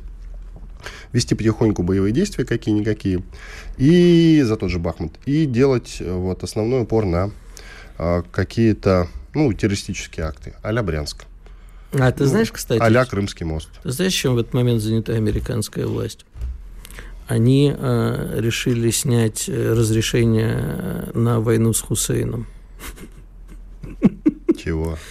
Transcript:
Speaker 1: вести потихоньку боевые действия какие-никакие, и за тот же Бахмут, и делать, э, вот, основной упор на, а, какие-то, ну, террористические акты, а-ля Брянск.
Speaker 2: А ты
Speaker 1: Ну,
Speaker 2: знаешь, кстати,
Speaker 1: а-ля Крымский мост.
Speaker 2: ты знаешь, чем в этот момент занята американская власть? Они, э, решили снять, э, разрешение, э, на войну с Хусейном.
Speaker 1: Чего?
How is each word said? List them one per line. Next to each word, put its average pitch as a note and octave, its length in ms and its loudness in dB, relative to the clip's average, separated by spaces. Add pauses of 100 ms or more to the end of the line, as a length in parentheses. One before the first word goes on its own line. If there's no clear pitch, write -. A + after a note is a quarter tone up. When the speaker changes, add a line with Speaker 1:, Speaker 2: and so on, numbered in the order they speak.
(1120)
Speaker 1:
вести - 220 0
потихоньку G#2+ 480 2
боевые F#2+ 320 2
действия D3+ 320 0
какие-никакие, G#2 760 -2 (540)
и E3 680 8
за G#2+ 120 2
тот F#2+ 120 -2
же F2+ 100 -2
Бахмут, E2+ 340 -4 (120)
и D3+ 200 2
делать, B2+ 540 2
э, F2+ 140 -6
вот, F2+ 300 -4
основной A2+ 400 0
упор A2 220 0
на, F#2 260 0 (680)
а, F2 340 0
какие-то, G2 760 2 (260)
ну, C#3+ 200 2
террористические F#2+ 760 -4
акты, - 340 -12
а-ля A#2 220 -2
Брянск. D2+ 420 -6 (680)
Speaker 2:
А B2+ 180 4
ты C#3 120 -2
Speaker 1:
Ну, C#3 60 6
Speaker 2:
знаешь, G#3+ 220 2
кстати, - 300 -2
Speaker 1:
а-ля A2 240 6
Крымский G2 400 -4
мост. D#2+ 240 -6 (120)
Speaker 2:
ты D#3 100 -6
знаешь, F3+ 220 0
чем C3 220 2
в - 20 2
этот A2+ 160 -2
момент B2 280 2
занята A2 320 0
американская A2 720 -2
власть? A2 380 -6 (1000)
Они, C3 480 4
э, A#2 640 -2
решили A#2 520 0
снять, A#2 580 0
э, A#2 240 -2
разрешение, A2+ 840 2
э, - 600 -6
на A#2 260 2
войну A2+ 320 4
с - 80 -2
Хусейном. A#2 640 -2 (2250)
Speaker 1:
Чего? D#2+ 340 -2 (140)